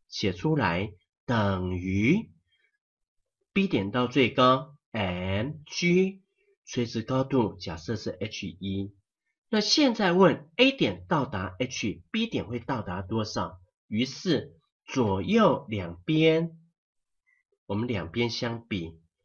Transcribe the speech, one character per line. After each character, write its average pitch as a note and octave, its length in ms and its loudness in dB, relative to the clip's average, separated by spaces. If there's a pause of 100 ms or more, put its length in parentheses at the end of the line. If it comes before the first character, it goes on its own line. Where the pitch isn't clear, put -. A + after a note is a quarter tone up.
写 - 280 -2
出 D#3 200 0
来 G2 380 0 (320)
等 F#2+ 520 0
于 G2+ 540 0 (1200)
B G3 120 4
点 G#2 240 -2
到 B2 160 0
最 B2 240 2
高 C3 460 4 (140)
M F#2+ 640 -2 (120)
G， F#3 560 0 (460)
垂 B2 180 -4
直 A2+ 160 -4
高 C3 240 -2
度 A#2+ 300 2
假 D#2+ 240 -10
设 A2 180 -6
是 - 140 -8
H - 360 -8 (140)
一。 G2 320 -6 (560)
那 G#3+ 140 2
现 C4+ 320 4
在 F#3+ 180 2
问 F3 440 4
A C4 160 6
点 G#2+ 360 -2
到 D3 160 2
达 F#2+ 340 -4
H，B B2+ 680 -4
点 A#2 200 -4
会 A#2+ 140 -6
到 B2 220 -4
达 F2+ 180 -6
多 A2 240 -2
少？ F#2+ 340 -6 (300)
于 G#2+ 160 -2
是 B2+ 500 -2 (300)
左 G2+ 380 0
右 F#3+ 480 4
两 F2 340 -6
边， D#3+ 540 2 (1080)
我 G2+ 100 -8
们 A2+ 140 -2
两 F2 240 -4
边 A#2+ 160 0
相 A#2 400 -6
比， E2+ 320 -6 (240)